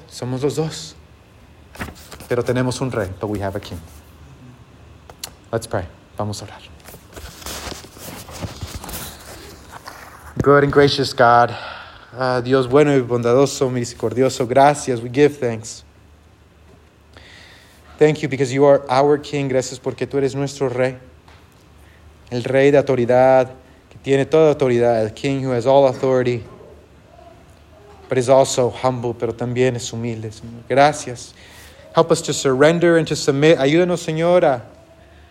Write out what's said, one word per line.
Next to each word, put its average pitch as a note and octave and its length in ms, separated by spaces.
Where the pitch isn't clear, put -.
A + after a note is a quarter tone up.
Somos B2+ 320
los C#3+ 140
dos. - 400
Pero A#2+ 160
tenemos B2+ 380
un C3 100
rey, G#2+ 180
but A2 80
we G#2 120
have G2 160
a G2+ 40
king. - 200
Let's A#2 160
pray. F#2+ 180
Vamos G#2 240
a G#2 40
orar. - 160
Good C#3+ 220
and C#3+ 80
gracious C#3 420
God, A#2+ 360
ah, B2+ 300
Dios B2+ 240
bueno C#3+ 240
y C#3 80
bondadoso, B2 680
misericordioso, B2 800
gracias, C3+ 540
we B2 80
give C#3+ 280
thanks. A2+ 460
Thank D3+ 240
you D3 60
because B2+ 240
you C#3 140
are C#3 240
our C#3+ 280
king. C#3+ 300
Gracias B2+ 320
porque B2+ 260
tú C3 120
eres C3+ 180
nuestro C#3 320
rey. B2+ 300
El B2 120
rey C3+ 280
de C#3+ 60
autoridad, B2+ 760
que - 100
tiene C3+ 260
toda D#3 240
autoridad, A#2+ 520
el G#2+ 120
king C#3 300
who C3 80
has A#2+ 140
all C3+ 220
authority, B2+ 560
but B2+ 80
is B2+ 120
also C3 400
humble, A#2+ 440
pero A2+ 200
también B2 420
es A#2 160
humilde, A2+ 400
Señor. A#2 360
Gracias. C3+ 680
Help E3 160
us D#3+ 100
to D3+ 120
surrender D#3+ 640
and D#3+ 100
to D3+ 80
submit. D3 420
Ayúdanos, E3 420
Señor, E3+ 440
a C3 220